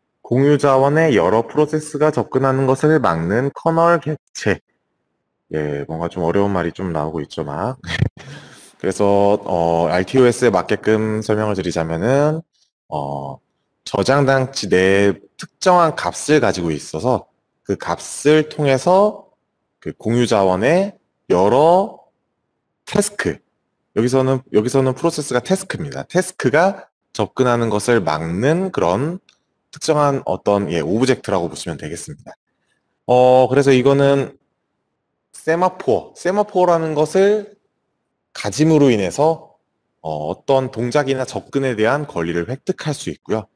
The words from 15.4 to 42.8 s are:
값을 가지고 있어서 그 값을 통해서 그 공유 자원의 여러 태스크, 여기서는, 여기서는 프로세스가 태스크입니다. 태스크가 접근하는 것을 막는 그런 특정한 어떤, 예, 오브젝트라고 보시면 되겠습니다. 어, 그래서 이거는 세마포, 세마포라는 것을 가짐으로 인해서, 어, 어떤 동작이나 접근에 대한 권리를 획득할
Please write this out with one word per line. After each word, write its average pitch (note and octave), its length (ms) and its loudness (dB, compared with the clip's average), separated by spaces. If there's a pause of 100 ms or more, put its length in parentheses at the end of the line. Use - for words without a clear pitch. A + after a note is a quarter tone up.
값을 C#3+ 440 0
가지고 F2+ 320 0
있어서 F2+ 560 -4 (360)
그 G2 140 -4
값을 D3+ 720 0
통해서 F3 760 0 (520)
그 D#2 140 -10
공유 A#2 340 0
자원의 A2+ 720 2 (320)
여러 D3 680 2 (840)
태스크, - 540 -4 (560)
여기서는, C3 460 0 (120)
여기서는 B2+ 420 2
프로세스가 C#3+ 460 -2
태스크입니다. - 640 -6
태스크가 F3 840 -2 (260)
접근하는 A#2+ 560 0
것을 G#2+ 320 0
막는 F#2 680 -2
그런 A#2+ 480 -2 (520)
특정한 D3 540 0
어떤, G2 460 -2
예, E2+ 80 -2
오브젝트라고 G2 680 -2
보시면 D#2 280 -10
되겠습니다. D2+ 560 -14 (760)
어, B2+ 420 6
그래서 C3+ 220 4
이거는 C#3 640 2 (960)
세마포, D#3+ 840 -2
세마포라는 F3 800 0
것을 G3 600 0 (800)
가짐으로 C#3+ 580 2
인해서, B2+ 640 -2 (460)
어, D2+ 280 -6
어떤 C3 420 0
동작이나 C3 540 -4
접근에 C3 500 -6
대한 C3 320 0
권리를 E2+ 420 -4
획득할 C#3+ 440 -8